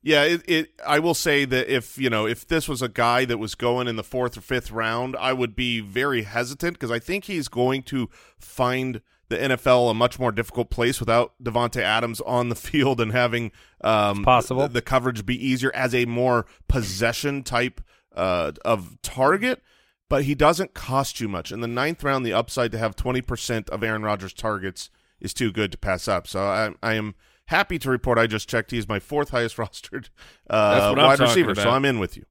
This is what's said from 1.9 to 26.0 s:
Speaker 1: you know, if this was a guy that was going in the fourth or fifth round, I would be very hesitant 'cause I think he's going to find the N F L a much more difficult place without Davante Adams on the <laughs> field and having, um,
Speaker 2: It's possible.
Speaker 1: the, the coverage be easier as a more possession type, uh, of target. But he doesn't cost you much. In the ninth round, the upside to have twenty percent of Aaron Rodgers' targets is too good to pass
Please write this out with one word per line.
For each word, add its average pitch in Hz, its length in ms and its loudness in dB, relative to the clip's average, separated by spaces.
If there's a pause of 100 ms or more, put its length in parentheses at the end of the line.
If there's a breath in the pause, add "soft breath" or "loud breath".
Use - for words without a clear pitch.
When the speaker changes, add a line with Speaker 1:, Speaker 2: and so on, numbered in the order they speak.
Speaker 1:
you 131 100 0
know, 110 180 2
if 113 200 -4
this 160 220 0
was 127 120 -6
a 127 80 -2
guy 120 380 2
that 117 100 -2
was 107 180 -8
going 123 320 0
in 117 100 -4
the 104 80 -6
fourth 123 340 -4
or - 20 -16
fifth 123 300 -4
round, 117 460 -2
I 131 180 0
would 120 200 -2
be 120 260 -2
very 120 420 -2
hesitant 123 560 -4
'cause 117 120 -6
I 117 100 -2
think 190 240 -6
he's 170 240 -6
going 127 340 0
to 127 260 -4 (300 soft breath)
find 127 640 -4 (260)
the 85 120 -2
N 135 120 0
F 123 140 -2
L 123 240 6
a 110 40 0
much 120 240 0
more 123 140 0
difficult 113 380 -4
place 120 300 0
without 117 420 0
Davante 120 400 -2
Adams 113 400 0
on 123 260 0
the 117 60 -2
<laughs> - 140 -10
field 135 320 2
and 110 120 0
having, 120 400 0 (300 soft breath)
um, 104 360 2
Speaker 2:
It's 101 60 -4
possible. 127 380 4
Speaker 1:
the, 147 60 0
the 120 140 -2
coverage 120 440 -2
be 123 100 -2 (100)
easier 127 280 0
as 127 200 -2
a 120 120 2
more 120 400 0 (200 soft breath)
possession 117 760 -2
type, 123 380 -2 (360)
uh, 87 360 0 (120)
of 95 380 -6
target. 190 580 0 (480)
But 139 160 0
he 143 100 -2
doesn't 156 380 2
cost - 480 -4
you 110 80 -4
much. 90 240 -8
In 107 80 -10
the 117 80 -6
ninth 139 340 -4
round, 135 220 -2
the 110 80 -2
upside 117 400 0
to 117 60 -6
have 110 180 -2
twenty 127 240 -2
percent 117 500 -4
of 101 140 -4
Aaron 110 180 -2
Rodgers' 101 300 -4
targets 95 560 -6 (320)
is - 140 -8
too 110 180 0
good 101 200 0
to - 60 -14
pass 92 300 -2